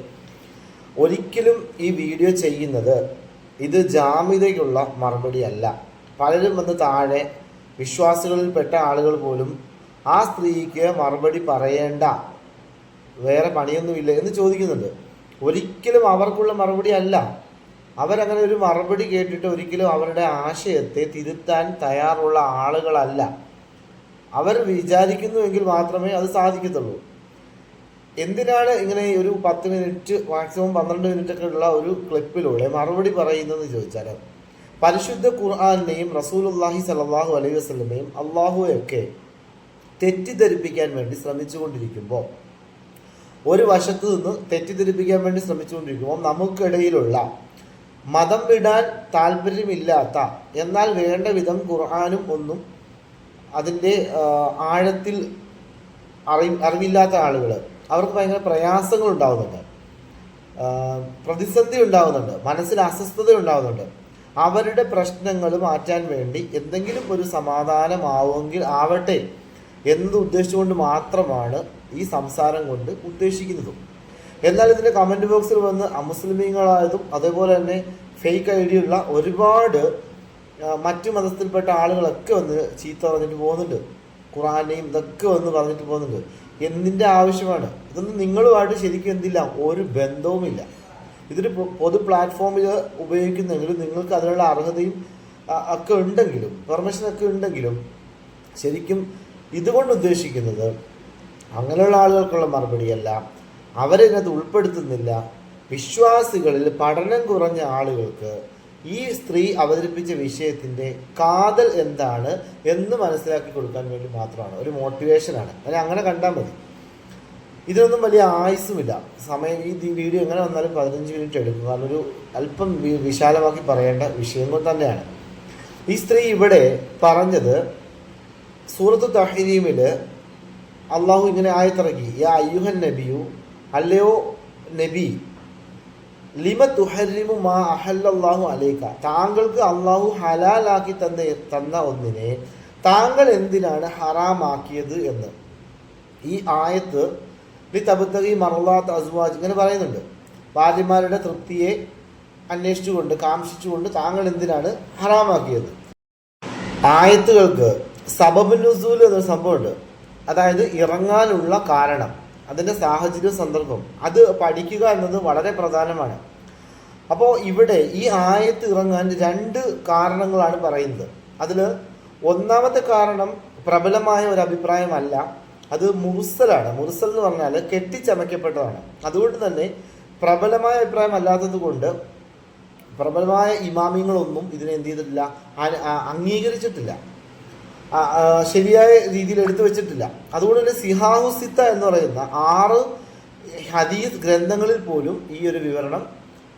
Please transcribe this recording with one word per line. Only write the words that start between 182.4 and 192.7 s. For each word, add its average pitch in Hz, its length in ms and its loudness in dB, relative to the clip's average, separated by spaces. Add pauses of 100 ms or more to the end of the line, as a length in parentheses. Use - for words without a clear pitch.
പ്രബലമായ 185 540 0
ഇമാമിങ്ങളൊന്നും 180 1000 -2
ഇതിനെ 151 180 -6
എന്ത് 151 160 -6
ചെയ്തിട്ടില്ല, 143 460 -6 (240)
അ-, 151 100 -2
അ-, 147 480 -4
അംഗീകരിച്ചിട്ടില്ല, 190 960 -4 (800)
ആ, 156 60 0
ആ, 160 440 4
ശരിയായ 214 560 8 (140)
രീതിയിൽ 190 280 0
എടുത്തു 190 220 2
വെച്ചിട്ടില്ല. 185 500 0 (220)
അതുകൊണ്ട് 214 260 4
തന്നെ 240 120 2
സിഹാഹു 226 680 2
സിത്ത 247 200 0
എന്ന് 208 260 4
പറയുന്ന 143 460 2
ആറ് 190 520 4 (880)